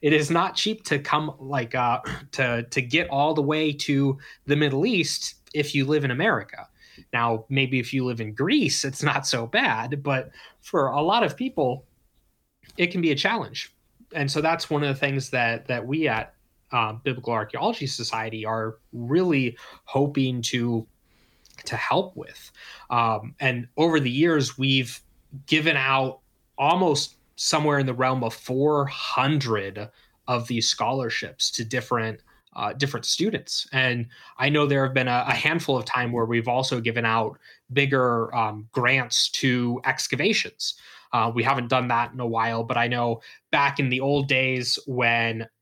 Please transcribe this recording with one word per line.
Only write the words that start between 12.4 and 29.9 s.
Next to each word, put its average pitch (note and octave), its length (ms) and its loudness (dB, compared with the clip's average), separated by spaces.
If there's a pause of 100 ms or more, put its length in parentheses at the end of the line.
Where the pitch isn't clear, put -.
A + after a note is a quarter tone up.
it F3 100 2
can F3+ 140 -2
be D#3+ 100 2
a C3+ 40 2
challenge. F#3+ 580 -4 (420)
And C#3+ 160 -2
so D3+ 100 -2
that's D#3+ 280 0
one D3 140 0
of C#3+ 60 0
the C3+ 100 -2
things C3+ 300 -2
that, A#2 380 0
that A#2+ 180 -4
we D3+ 220 -2
at, A2 260 -2 (380)
uh, A2+ 220 0
Biblical A#2+ 400 -4
Archaeology C#3 520 -2
Society A2+ 600 -6
are A2 320 -4 (160)
really C3 640 0 (260)
hoping C3+ 600 0
to, A#2+ 440 0 (800)
to A#2 100 -6
help F3+ 400 -2
with. - 360 -16 (380)
Um, A2+ 520 0
and B2 340 -2
over D#3+ 240 4
the B2+ 100 0 (140)
years, D#3+ 340 2
we've C3+ 440 0 (460)
given D#3 280 4
out C3+ 440 2 (380)
almost D#3+ 580 2 (200)
somewhere D3+ 440 2
in C3+ 60 2
the B2+ 80 -2
realm B2+ 300 2
of A2+ 100 -2
four C#3+ 520 2
hundred A2+ 1040 -2 (380)